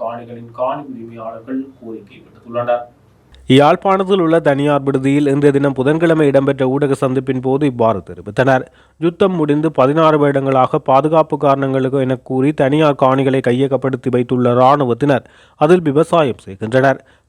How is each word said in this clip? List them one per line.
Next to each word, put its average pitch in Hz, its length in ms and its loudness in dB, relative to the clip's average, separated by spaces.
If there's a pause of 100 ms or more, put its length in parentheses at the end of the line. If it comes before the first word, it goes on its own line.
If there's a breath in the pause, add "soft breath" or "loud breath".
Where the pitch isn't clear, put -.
காணிகளின் 117 500 -12
காணி 139 400 -6
உரிமையாளர்கள் 113 760 -12 (140)
கோரிக்கை 113 460 -18
விடுத்துள்ளனர். - 600 -6 (600 soft breath)
யாழ்ப்பாணத்தில் 185 800 2
உள்ள 165 140 2
தனியார் 143 460 0
விடுதியில் 139 420 0
இன்றைய 143 240 2
தினம் 139 220 0
புதன்கிழமை 156 540 2
இடம்பெற்ற 135 400 0
ஊடக 139 260 -2
சந்திப்பின் 131 540 -4
போது 139 180 0
இவ்வாறு 120 340 0 (120)
தெரிவித்தனர். 127 520 0 (360 soft breath)
யுத்தம் 175 360 -2
முடிந்து 151 360 0
பதினாறு 156 480 2
வருடங்களாக 139 600 0
பாதுகாப்பு 151 640 2
காரணங்களுக்கு 135 580 0
என 131 160 -2
கூறி 131 380 -2
தனியார் 147 500 0
காணிகளை 131 440 2
கையகப்படுத்தி 131 640 -2
வைத்துள்ள 123 420 0
இராணுவத்தினர் 127 760 2 (280 soft breath)
அதில் 170 260 4
விவசாயம் 151 640 0
செய்கின்றனர். 127 600 -2 (240 soft breath)